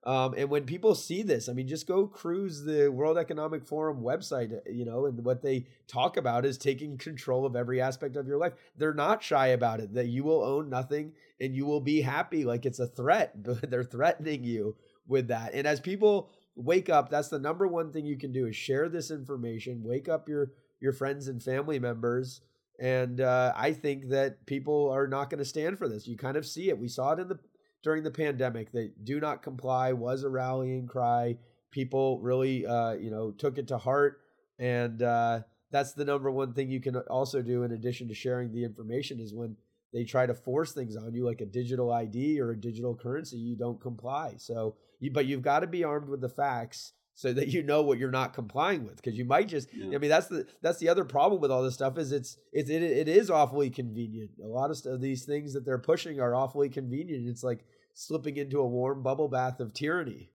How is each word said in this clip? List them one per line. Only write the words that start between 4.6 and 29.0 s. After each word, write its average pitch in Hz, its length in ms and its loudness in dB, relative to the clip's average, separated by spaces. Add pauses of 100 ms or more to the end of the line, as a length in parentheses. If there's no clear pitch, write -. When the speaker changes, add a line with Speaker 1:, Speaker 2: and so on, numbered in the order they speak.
Speaker 1:
you 120 140 -4
know, 117 200 -2
and 120 200 -2
what 127 160 2
they 131 260 0 (200)
talk 123 280 0
about 123 300 2
is 131 120 0
taking 135 400 -2
control 131 480 -2
of 127 100 0
every 123 260 0
aspect 131 340 -4
of 139 100 -4
your 143 120 0
life. 170 160 2 (240)
They're 156 160 2
not 151 280 2
shy 135 260 4
about 120 340 4
it, 104 140 -6
that 123 120 2
you 120 160 0
will 151 200 6
own 139 260 0
nothing 139 440 -2 (280)
and 131 120 -2
you 135 120 0
will 147 160 2
be 147 200 4
happy. 139 440 0
Like, 120 200 -2
it's 123 140 -2
a 123 80 -2
threat, 131 560 2
<laughs> - 0 -
but 117 260 -4
they're 127 140 0
threatening 151 640 0
you 107 320 -2 (300)
with 127 200 2
that. 117 260 -4
And 139 140 0
as 147 140 2
people 196 480 2 (260)
wake 180 340 2
up, 143 200 6
that's 147 200 0
the 151 100 -2
number 165 280 0
one 165 240 0
thing 151 140 -6
you 147 120 -4
can 135 140 -8
do, 127 160 0
is 110 80 -4
share 139 320 0
this 160 240 -6
information, 123 720 -8
wake 123 240 -2
up 156 220 -2
your, 143 240 0 (260)
your 131 140 0
friends 139 340 -4
and 123 160 -8
family 139 360 -2
members. 120 640 -2 (380)
And, 127 400 0
uh, 127 380 4
I 143 160 2
think 135 360 -4
that 135 360 0
people 143 440 2
are 135 180 2
not 139 220 -2
gonna 143 140 -4
stand 156 360 -4
for 160 100 -2
this. 107 180 -8
You 120 80 -6
kind 135 220 -2
of 151 80 -2
see 180 240 -2
it. 147 100 0
We 120 80 -4
saw 131 240 0
it 160 80 0
in 185 80 -6
the, 180 120 -6 (440)
during 156 200 0
the 156 80 -2
pandemic, 127 600 -2
that 110 320 -6